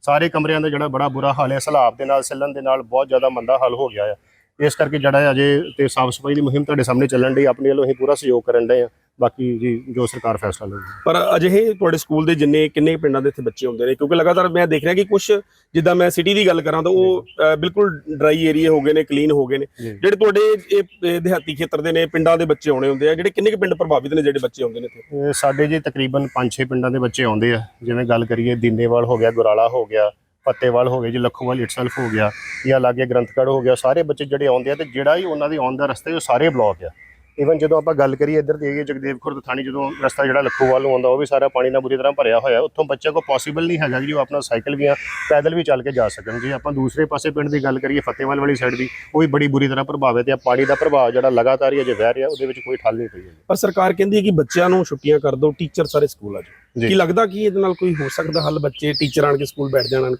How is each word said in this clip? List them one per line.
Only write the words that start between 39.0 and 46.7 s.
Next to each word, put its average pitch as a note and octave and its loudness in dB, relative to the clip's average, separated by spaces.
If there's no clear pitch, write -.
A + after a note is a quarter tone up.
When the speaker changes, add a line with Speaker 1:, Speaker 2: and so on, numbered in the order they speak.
Speaker 1:
ਖੁਰਦ C#3 -8
ਥਾਣੀ, C3 -6
ਜਦੋਂ C3+ -6
ਰਸਤਾ C#3 0
ਜਿਹੜਾ C3+ 2
ਲੱਖੋਵਾਲ C3 2
ਨੂੰ C3+ 0
ਆਉਂਦਾ B2+ 2
ਉਹ B2+ 4
ਵੀ D3 -2
ਸਾਰਾ C#3 2
ਪਾਣੀ C3 0
ਨਾਲ C3 0
ਬੁਰੀ C3 -2
ਤਰ੍ਹਾਂ C3+ 0
ਭਰਿਆ A#2 2
ਹੋਇਆ, A#2+ 2
ਉੱਥੋਂ D#3 -2
ਬੱਚਿਆਂ C#3 -4
ਕੋਲ D#3 -2
ਪੋਸੀਬਲ D3+ -2
ਨਹੀਂ E3+ -2
ਹੈਗਾ C3 -2
ਕਿ C#3+ -6
ਉਹ D3 -2
ਆਪਣਾ C#3+ -2
ਸਾਈਕਲ C#3+ -4
ਵੀ C#3+ 0
ਆ, C#3+ 4
ਪੈਦਲ D#3 2
ਵੀ E3+ 0
ਚੱਲ C3+ 0
ਕੇ C3+ -4
ਜਾ A#2+ 0
ਸਕਣ। A2 -8
ਜੇ C3 -6
ਆਪਾਂ D3 -6